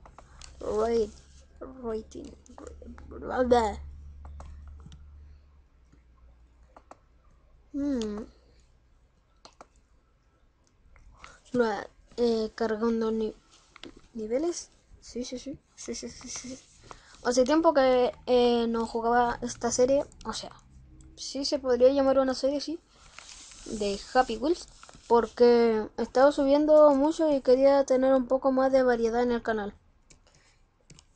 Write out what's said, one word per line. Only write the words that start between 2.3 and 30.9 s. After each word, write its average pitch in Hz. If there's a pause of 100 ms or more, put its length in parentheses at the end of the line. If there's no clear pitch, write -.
Bla, -
bla. 233 (4000)
Hmm. 240 (3250)
Lo, 240 (520)
eh, 226
cargando 226
ni-, 220 (800)
niveles. 247 (320)
Sí, -
sí, 247
sí. 269 (180)
Sí, -
sí, 240
sí, 247
sí. 254 (640)
Hace 247
tiempo 320
que, 254 (140)
eh, 240
no 226
jugaba 240
esta 240
serie. 269 (200)
O 226
sea, - (680)
sí -
se 285
podría 254
llamar 269
una 262
serie, 277
sí. 311 (840)
De 202 (140)
Happy 254
Wheels. 294 (400)
Porque 233 (100)
he 226
estado 254
subiendo 294
mucho 302
y 269
quería 269
tener 262
un 254
poco 262
más 262
de 262
variedad 233
en 247
el 233
canal. 208 (1400)